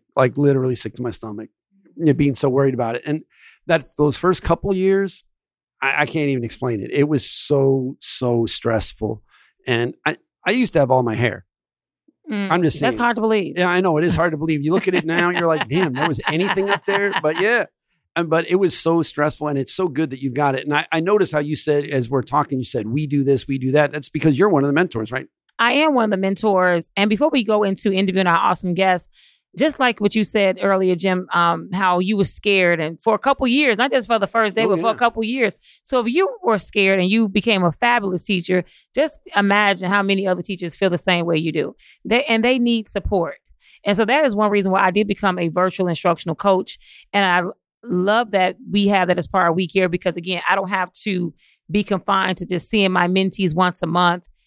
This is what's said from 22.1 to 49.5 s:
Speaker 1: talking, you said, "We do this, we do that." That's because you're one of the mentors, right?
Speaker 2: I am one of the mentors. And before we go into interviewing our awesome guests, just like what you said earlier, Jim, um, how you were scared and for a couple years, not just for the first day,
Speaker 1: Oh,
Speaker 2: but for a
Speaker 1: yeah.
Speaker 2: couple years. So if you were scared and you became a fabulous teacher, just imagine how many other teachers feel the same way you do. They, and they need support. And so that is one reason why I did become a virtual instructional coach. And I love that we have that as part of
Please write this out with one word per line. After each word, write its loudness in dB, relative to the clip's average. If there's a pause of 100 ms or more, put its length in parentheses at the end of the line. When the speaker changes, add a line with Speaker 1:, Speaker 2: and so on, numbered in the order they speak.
Speaker 1:
talking, -2
you -6
said, -4
"We -4
do 0
this, 0
we -4
do -4
that." 2
That's -8
because 2
you're 4
one 2
of 0
the 0
mentors, -2
right? -6 (320)
Speaker 2:
I 2
am 2
one 2
of 0
the -2
mentors. 0
And 2
before 2
we 0
go 2
into -2
interviewing 0
our 4
awesome 0
guests, 0 (480)
just 0
like 0
what 0
you 2
said 0
earlier, 2
Jim, -2
um, 0
how 2
you 0
were 2
scared 2
and -6
for 2
a 0
couple 0
years, 2
not 2
just 0
for 2
the -2
first 0
day, 0
Speaker 1:
Oh, 2
Speaker 2:
but 2
for -2
a 2
Speaker 1:
yeah. -2
Speaker 2:
couple 0
years. -2 (260)
So -2
if 0
you 2 (140)
were 2
scared 2
and 2
you 2
became 0
a 2
fabulous 0
teacher, 0 (300)
just -2 (160)
imagine 2
how 2
many 0
other -2
teachers -10
feel 0
the -2
same 0
way 0
you -2
do. -4 (300)
They, 0
and 0
they 2
need 0
support. -4 (460)
And 0
so 4
that 2
is 0
one 2
reason 2
why 2
I 2
did 0
become -2
a 0
virtual 0
instructional -2
coach. 0 (340)
And 2
I 2 (340)
love 0
that 0 (160)
we 4
have 2
that 2
as -4
part 2
of 2